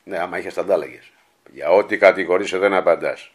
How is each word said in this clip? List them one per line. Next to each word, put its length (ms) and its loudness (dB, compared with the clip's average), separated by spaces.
ναι, 100 -8
άμα 180 -8
είχες 160 -10
τα 80 -6
αντάλλαγες. 500 -4
Για 200 -8
ό,τι 280 2
κατηγορείσαι 600 2
δεν 160 2
απαντάς. 600 -2